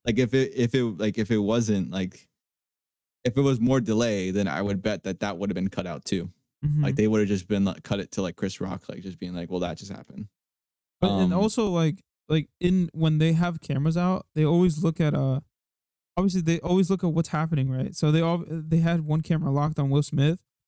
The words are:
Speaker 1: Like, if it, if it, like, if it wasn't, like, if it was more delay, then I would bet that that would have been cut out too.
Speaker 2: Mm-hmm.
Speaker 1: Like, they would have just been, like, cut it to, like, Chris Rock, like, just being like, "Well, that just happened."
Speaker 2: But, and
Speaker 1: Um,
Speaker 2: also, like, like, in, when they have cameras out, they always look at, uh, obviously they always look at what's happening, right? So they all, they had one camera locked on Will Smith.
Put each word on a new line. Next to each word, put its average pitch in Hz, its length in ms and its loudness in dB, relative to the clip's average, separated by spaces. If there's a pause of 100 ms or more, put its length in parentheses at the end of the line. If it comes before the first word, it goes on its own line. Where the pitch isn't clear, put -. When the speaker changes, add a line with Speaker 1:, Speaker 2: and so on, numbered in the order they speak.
Speaker 1:
Like, 117 120 0
if 123 160 2
it, 131 220 2
if 127 180 0
it, 127 100 2 (140)
like, 104 200 -2
if 110 140 -2
it 110 60 2
wasn't, 104 540 0
like, 92 380 -8 (960)
if 117 120 -2
it 139 40 4
was 139 180 2
more 127 220 2
delay, 107 500 0
then 98 160 0
I 76 140 -4
would 101 200 -2
bet 107 220 -4
that 95 160 -6
that 101 180 -4
would 98 120 -4
have 92 60 -4
been 92 140 -2
cut - 160 -6
out 80 200 -10
too. 95 260 -4 (320)
Speaker 2:
Mm-hmm. 147 180 0
Speaker 1:
Like, 135 140 0
they 107 140 2
would 107 100 2
have 104 80 2
just 95 220 -2
been, 98 160 0
like, - 180 -4
cut 101 160 -4
it - 140 -10
to, 98 80 -4
like, 87 160 -6
Chris 95 240 -6
Rock, 92 260 -8
like, 92 160 -12
just 92 160 -12
being 90 160 -8
like, 87 160 -8
"Well, 90 80 -2
that 85 180 -4
just - 140 -14
happened." - 360 -14 (760)
Speaker 2:
But, 196 160 4
and 180 160 2
Speaker 1:
Um, - 0 -
Speaker 2:
also, 208 360 0
like, 165 340 0 (260)
like, 156 200 0 (120)
in, 180 320 2
when 160 240 2
they 160 160 4
have 170 260 0
cameras 147 380 -2
out, 180 360 0
they 156 120 2
always 165 360 4
look 165 200 0
at, 151 120 2
uh, 135 280 0 (720)
obviously 185 260 2
they 165 200 2
always 180 280 2
look 190 140 0
at 165 100 2
what's 160 160 0
happening, 151 400 0
right? 131 260 -4
So 151 180 2
they 160 80 6
all, 170 260 0
they 160 320 -2
had 165 220 2
one 151 200 0
camera 151 300 0
locked 147 260 0
on 139 120 2
Will 143 140 4
Smith. 151 380 2 (260)